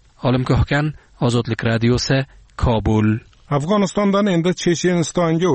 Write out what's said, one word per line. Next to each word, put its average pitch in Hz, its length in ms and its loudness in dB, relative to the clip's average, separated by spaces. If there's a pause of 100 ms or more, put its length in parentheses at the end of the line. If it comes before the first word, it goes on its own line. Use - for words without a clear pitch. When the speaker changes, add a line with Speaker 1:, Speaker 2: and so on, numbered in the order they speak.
(280)
Speaker 1:
Olim 127 220 0
Ko'hkan, 143 360 0 (360)
Ozodlik 117 480 0
radiosi, 117 480 0 (460)
Kobul. 110 460 2 (480)
Speaker 2:
Afg'onistondan 202 760 0
endi 170 180 0 (120)
Chechenistonga 175 920 0